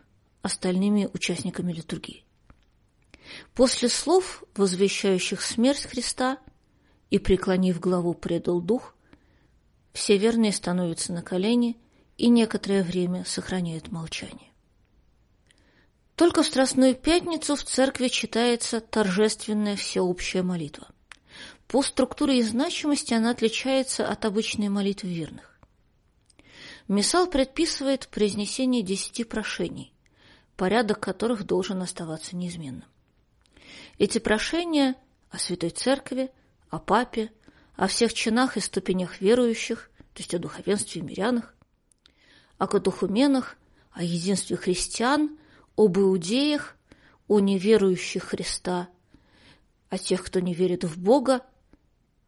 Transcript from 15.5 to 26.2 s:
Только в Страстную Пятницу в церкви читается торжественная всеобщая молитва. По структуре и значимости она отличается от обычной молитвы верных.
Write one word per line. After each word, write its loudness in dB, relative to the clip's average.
Только 6
в 2
Страстную 4
Пятницу 0
в -8
церкви 0
читается 0
торжественная 0
всеобщая -2
молитва. -6
По 2
структуре 2
и 4
значимости -2
она 2
отличается -2
от -4
обычной -2
молитвы -2
верных. -10